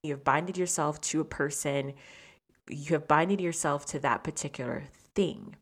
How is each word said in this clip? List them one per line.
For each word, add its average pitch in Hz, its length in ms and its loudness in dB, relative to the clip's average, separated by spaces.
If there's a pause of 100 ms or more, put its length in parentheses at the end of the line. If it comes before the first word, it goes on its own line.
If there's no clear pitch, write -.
You 151 120 -2
have 139 100 -8
binded 165 320 4
yourself 156 420 0
to - 220 0
a 156 40 0
person. 143 680 -2 (760)
You 147 260 -2
have 151 120 -2
binded 175 320 4
yourself 160 460 -2
to 151 140 -6
that 131 260 2
particular 147 580 -6 (320)
thing. - 460 -2